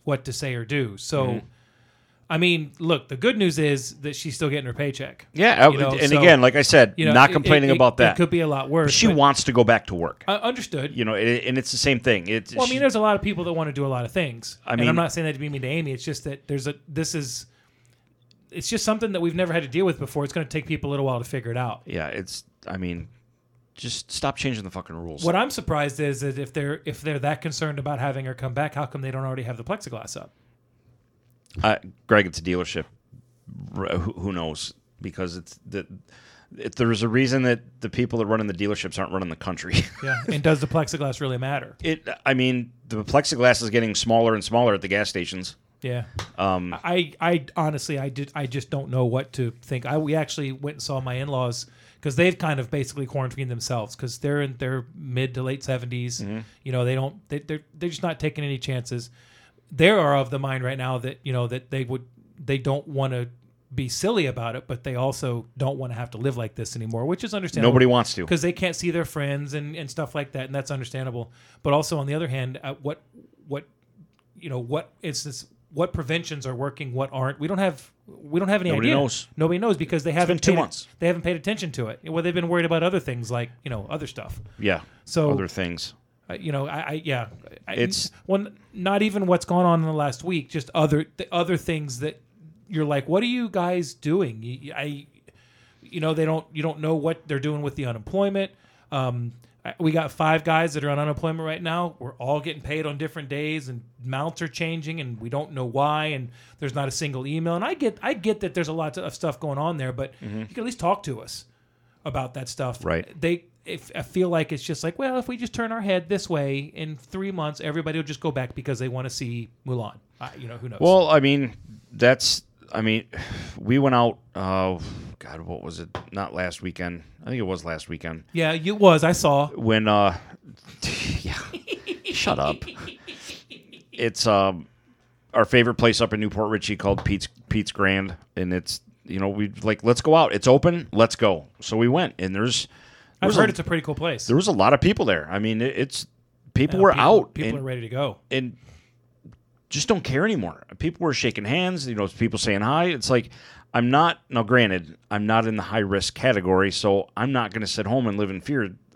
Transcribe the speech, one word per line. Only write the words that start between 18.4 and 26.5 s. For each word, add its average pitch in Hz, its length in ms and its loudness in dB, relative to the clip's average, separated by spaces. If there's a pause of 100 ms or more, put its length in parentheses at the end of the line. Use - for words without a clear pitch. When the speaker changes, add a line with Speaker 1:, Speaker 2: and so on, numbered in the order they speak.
Speaker 1:
it's - 180 -8
just 226 160 -2
something 220 280 0
that 180 80 -2
we've 170 160 0
never 175 160 0
had 165 100 0
to 139 60 -8
deal 170 180 0
with 156 140 0
before. 143 240 -4
It's 135 80 -6
gonna 165 140 -2
take 151 200 -6
people 151 240 -4
a - 20 -2
little 139 140 0
while 123 140 0
to 120 40 -6
figure 120 280 -6
it 120 40 -4
out. 123 300 -6
Speaker 2:
Yeah, 78 220 -6
it's, - 340 -10 (240)
I 92 100 -8
mean, 87 300 -6 (680)
just - 340 -10
stop - 260 -4
changing 117 280 -4
the 90 80 -12
fucking 90 240 -12
rules. 85 280 -10
Speaker 1:
What 170 120 2
I'm 254 140 0
surprised 147 500 -4
is 139 220 -2
that 139 180 -4
if 131 120 -10